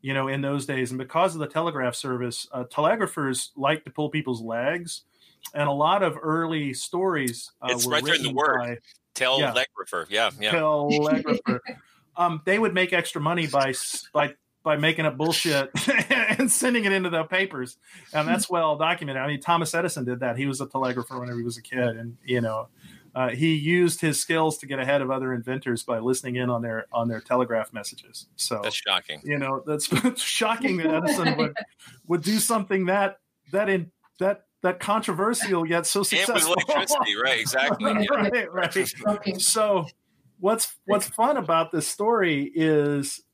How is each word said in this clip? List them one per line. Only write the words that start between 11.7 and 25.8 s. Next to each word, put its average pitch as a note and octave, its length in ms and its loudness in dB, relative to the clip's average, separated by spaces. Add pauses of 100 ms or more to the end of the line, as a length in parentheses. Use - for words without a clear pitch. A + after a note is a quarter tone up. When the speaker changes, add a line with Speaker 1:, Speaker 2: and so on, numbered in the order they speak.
Speaker 1:
Um, E3+ 280 0
they G3 140 4
would A3 160 2
make F3+ 180 2
extra E3+ 280 -2
money D#3+ 260 0
by C3+ 240 2
s-, - 420 -6
by, D3 220 0 (280)
by D#3 140 2
making D#3 300 2
up C3+ 100 -2
bullshit D3+ 540 2 (180)
<laughs> A#3+ 220 2
and A#3+ 400 2
sending A#3+ 340 2
it G3 80 4
into F#3 160 2
the E3 160 0
papers. D#3 540 -2 (340)
And D3+ 160 0
that's G#3 220 0
well D#3+ 260 2
documented. D3+ 460 0
I C3+ 40 0
mean, C#3+ 140 -2
Thomas E3+ 340 2
Edison E3 300 0
did B2 160 -2
that. A#2+ 160 -2
He C3 80 -2
was C3+ 160 -2
a C3+ 60 -4
telegrapher B2+ 520 -2
whenever B2 200 -6
he A#2 60 -4
was A#2 120 -6
a A#2+ 60 -18
kid. B2 340 -2
And, A#2 300 -12
you B2 160 2
know, A2 260 -4 (460)
uh, C3 160 0
he D3+ 240 2
used E3+ 480 2
his D3+ 180 0
skills D#3+ 380 2
to - 80 -16
get C3+ 120 -6
ahead C#3 220 2
of C3 100 -2
other C3 220 -2
inventors B2 500 -4